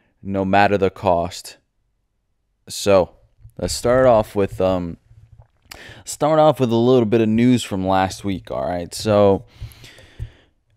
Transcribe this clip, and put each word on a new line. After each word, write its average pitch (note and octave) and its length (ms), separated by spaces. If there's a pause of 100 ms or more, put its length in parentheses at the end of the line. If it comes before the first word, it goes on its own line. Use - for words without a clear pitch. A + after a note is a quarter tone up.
(220)
no G2 240
matter G2 320
the F#2+ 120
cost. F2 680 (1120)
So F#2+ 460 (420)
let's F2+ 160
start B2+ 320
off A2+ 320
with, G2 240
um, F2+ 340 (1120)
start D#3 340
off D3+ 220
with A#2+ 100
a A#2 60
little A#2+ 280
bit A2 140
of A2+ 80
news A#2+ 340
from F#2+ 240
last F#2+ 380
week, G2 260
all C2+ 200
right? F2 240
So G2+ 500 (1300)